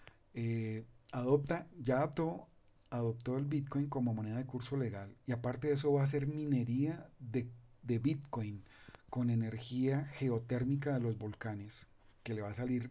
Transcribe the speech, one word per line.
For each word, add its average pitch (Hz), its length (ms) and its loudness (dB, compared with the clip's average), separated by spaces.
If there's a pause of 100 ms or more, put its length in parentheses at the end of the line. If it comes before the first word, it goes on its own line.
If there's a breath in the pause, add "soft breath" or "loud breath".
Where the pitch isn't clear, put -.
(340 loud breath)
eh, 113 500 0 (280)
adopta, 143 560 2 (100)
ya 127 200 2
adoptó, 160 500 -2 (420)
adoptó 120 460 0
el 139 80 0
Bitcoin 143 440 0
como 123 260 2
moneda 110 240 -2
de 131 80 -4
curso 127 300 -4
legal, 98 380 -4 (120)
y 127 60 -2
aparte 123 360 -2
de 147 60 4
eso 143 180 4
va 143 80 6
a 139 40 4
hacer 139 220 2
minería 147 920 2
de, 120 320 -2 (320)
de 117 160 0
Bitcoin 113 640 0 (460 loud breath)
con 123 180 2
energía 123 760 2
geotérmica 131 880 0
de 127 60 2
los 117 180 0
volcanes, 104 680 -8 (360)
que 117 120 -6
le 107 60 -2
va 104 80 -4
a 104 60 -6
salir 123 360 -2